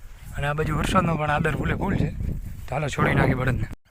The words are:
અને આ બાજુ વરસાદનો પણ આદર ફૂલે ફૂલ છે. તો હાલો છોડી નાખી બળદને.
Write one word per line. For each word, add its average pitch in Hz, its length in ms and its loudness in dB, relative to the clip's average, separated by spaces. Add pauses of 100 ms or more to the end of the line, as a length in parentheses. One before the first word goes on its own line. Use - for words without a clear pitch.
(360)
અને 139 100 -2
આ 147 80 -2
બાજુ 151 220 -2
વરસાદનો 165 400 4
પણ 151 140 0
આદર 151 260 2
ફૂલે 160 180 0
ફૂલ 180 220 0
છે. 156 140 2 (560)
તો - 40 -8
હાલો 143 180 -2
છોડી 147 260 2
નાખી 131 200 4
બળદને. 127 320 0 (240)